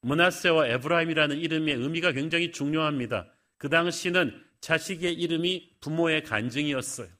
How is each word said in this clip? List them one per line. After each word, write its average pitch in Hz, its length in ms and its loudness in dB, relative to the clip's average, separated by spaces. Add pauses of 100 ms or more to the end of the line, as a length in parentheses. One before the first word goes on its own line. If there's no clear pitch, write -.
므낫세와 160 640 4
에브라임이라는 151 680 2
이름의 160 380 0
의미가 160 360 0
굉장히 165 400 -2
중요합니다. 143 760 -2 (280)
그 143 100 -6
당시는 170 760 0 (180)
자식의 170 540 -2
이름이 170 680 -2
부모의 160 440 0
간증이었어요. 123 840 -4 (120)